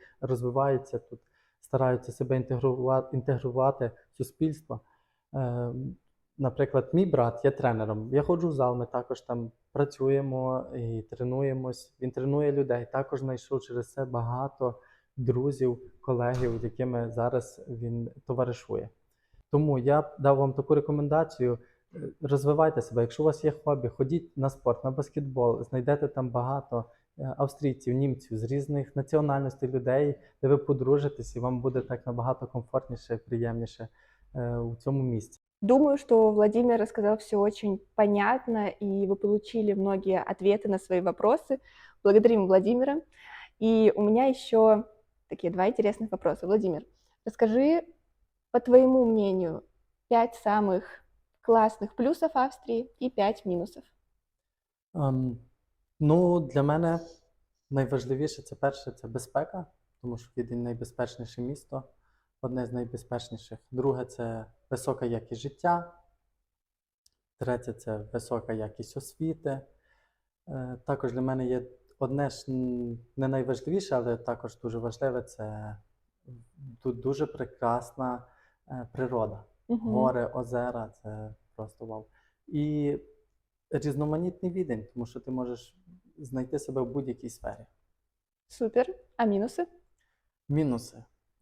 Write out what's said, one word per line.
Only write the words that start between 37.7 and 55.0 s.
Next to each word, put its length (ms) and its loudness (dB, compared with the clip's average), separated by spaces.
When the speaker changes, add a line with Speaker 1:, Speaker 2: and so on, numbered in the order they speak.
Speaker 2:
понятно, 760 2
и 380 -2
вы 100 2
получили 580 0
многие 480 0
ответы 460 2
на 100 2
свои 220 0
вопросы. 580 0
Благодарим 420 8
Владимира. 540 4
И 340 8
у 60 2
меня 240 4
ещё 580 4
такие 220 -4
два 160 2
интересных 440 0
вопроса. 360 -2
Владимир, 360 2
расскажи, 580 2
по 80 4
твоему 440 8
мнению, 580 0
пять 260 4
самых 360 2
классных 540 2
плюсов 400 2
Австрии 540 -2
и 120 -4
пять 360 0
минусов. 380 -4
Speaker 1:
Ам, 460 -2